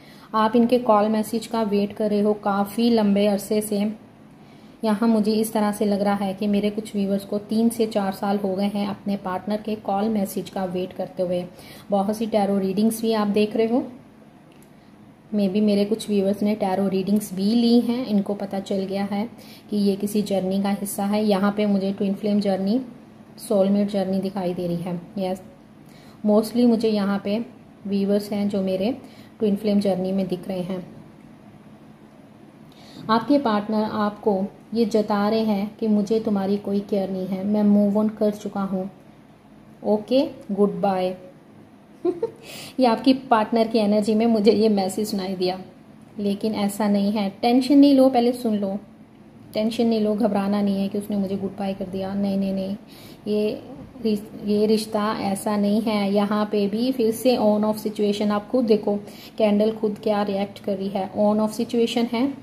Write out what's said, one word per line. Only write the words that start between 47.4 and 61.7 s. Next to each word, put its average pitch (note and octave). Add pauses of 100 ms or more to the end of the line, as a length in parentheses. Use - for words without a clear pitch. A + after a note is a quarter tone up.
Tension B3+
नहीं C#4+
लो, C4
पहले A#3+
सुन A#3+
लो, G3+ (760)
Tension A3+
नहीं A3+
लो, G#3+
घबराना G3+
नहीं G3
है G3
कि G3+
उसने G3+
मुझे G3
गुड F#3+
बाय G3
कर G3
दिया, F#3+
नहीं, G3
नहीं, G3
नहीं, F#3+ (520)
ये G#3+ (420)
रिश-, G#3+
ये G#3
रिश्ता G#3+ (200)
ऐसा G3
नहीं G#3
है। G#3
यहाँ G#3
पे G#3
भी A3+
फिर A3+
से B3
on G#3
off G#3+
situation, G#3
आप G#3
खुद B3+
देखो G#3+ (420)
Candle G#3+
खुद G#3+
क्या G#3
react G3+
कर G3
रही G3
है। G3
on G#3+
off G#3+
situation A#3